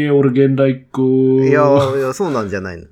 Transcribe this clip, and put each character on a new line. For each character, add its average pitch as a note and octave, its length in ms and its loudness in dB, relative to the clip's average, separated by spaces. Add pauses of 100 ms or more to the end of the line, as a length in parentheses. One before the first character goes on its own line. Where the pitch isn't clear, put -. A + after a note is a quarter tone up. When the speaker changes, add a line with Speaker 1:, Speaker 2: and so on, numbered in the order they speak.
Speaker 1:
え、 D3 100 -2
俺 C#3 200 2
現 C3+ 260 2
代 C3+ 140 2
っ C3 200 -8
子。 C3 540 0
Speaker 2:
い C3+ 80 2
や、 D3 160 2 (300)
い - 20 -4
や、 C3 140 -6
そ G3 140 -4
う D3+ 40 -4
な A#2+ 100 -4
ん G2+ 60 -8
じ F#2+ 80 -6
ゃ F#2+ 60 -8
な F#2 100 -10
い E2+ 60 -14
の。 E2 140 -18